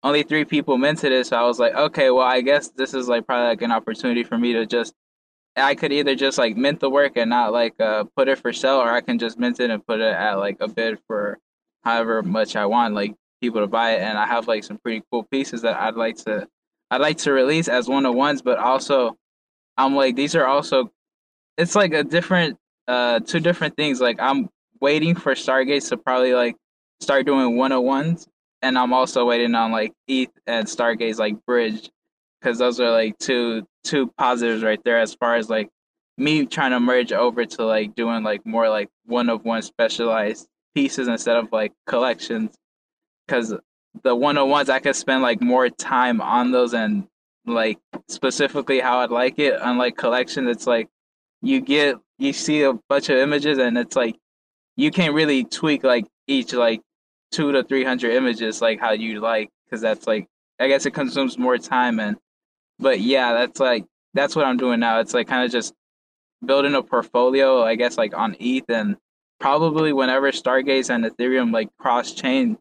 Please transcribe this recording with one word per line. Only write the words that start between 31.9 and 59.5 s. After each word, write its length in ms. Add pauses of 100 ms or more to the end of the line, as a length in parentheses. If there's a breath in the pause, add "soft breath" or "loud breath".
'cause 160
those 240
are, 100
like, 280
two, 480 (160)
two 240 (100)
positives 460
right 200
there 140
as 160
far 220
as, 140
like, 200 (480)
me 300
trying 240
to 80
merge 340
over 320
to, 200
like, 280
doing, 300
like, 240
more, 220
like, 200 (160)
one-of-one 560
specialized 840 (260)
pieces 340
instead 300
of, 140
like, 200 (140)
collections. 680 (720)
'Cause 260 (500)
the 120
one-on-ones, 540
I 100
could 160
spend, 260
like, 200
more 280
time 520
on 300
those 220
and, 340 (380)
like, 340 (280)
specifically 720
how 200
I'd 120
like 280
it. 220
Unlike 360
collections, 520
it's 180
like 220 (520)
you 200
get, 340 (220)
you 160
see 300
a 100 (160)
bunch 200
of 80
images, 420
and 180
it's 180
like 220 (580)
you 160
can't 240
really 280
tweak, 400
like, 220 (220)
each, 260
like, 280 (500)
two 200
to 120
three 200
hundred 320
images, 460
like, 180
how 120
you 280
like, 300 (200)